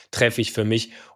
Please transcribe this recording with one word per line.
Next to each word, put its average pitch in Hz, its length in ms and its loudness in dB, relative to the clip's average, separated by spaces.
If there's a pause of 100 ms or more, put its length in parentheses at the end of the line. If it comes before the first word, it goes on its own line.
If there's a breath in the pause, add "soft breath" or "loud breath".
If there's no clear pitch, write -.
(120 loud breath)
treffe 120 300 2
ich - 120 -4
für 110 100 -2
mich. 113 280 0 (240 loud breath)